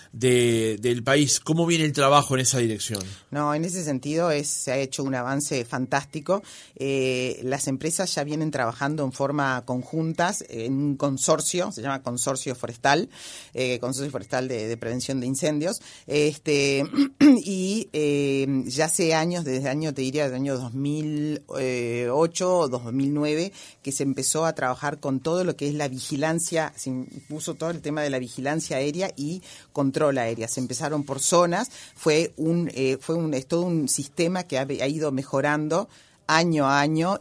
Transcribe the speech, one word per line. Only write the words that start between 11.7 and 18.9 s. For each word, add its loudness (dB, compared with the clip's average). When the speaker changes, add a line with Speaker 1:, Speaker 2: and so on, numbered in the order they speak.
Speaker 2:
se -10
llama -4
Consorcio -4
Forestal, 0
eh, 0
Consorcio -4
Forestal -4
de, -4
de -4
Prevención -4
de -4
Incendios, -2
este, 2
<clears throat> -18
y, -2
eh, 2
ya 0
hace 2